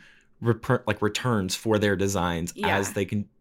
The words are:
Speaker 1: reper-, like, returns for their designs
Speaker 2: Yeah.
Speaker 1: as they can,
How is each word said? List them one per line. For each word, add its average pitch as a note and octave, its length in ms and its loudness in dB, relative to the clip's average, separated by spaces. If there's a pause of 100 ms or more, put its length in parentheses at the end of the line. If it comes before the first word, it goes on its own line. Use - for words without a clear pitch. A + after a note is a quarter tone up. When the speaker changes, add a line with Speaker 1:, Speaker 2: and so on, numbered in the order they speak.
(400)
Speaker 1:
reper-, A#2 460 0
like, G#2 160 0
returns G#2+ 540 0
for A2 240 2
their G2+ 160 4
designs F2 580 -2
Speaker 2:
Yeah. G2 240 0
Speaker 1:
as G2 140 -2
they G2+ 120 -2
can, G#2 240 -4 (120)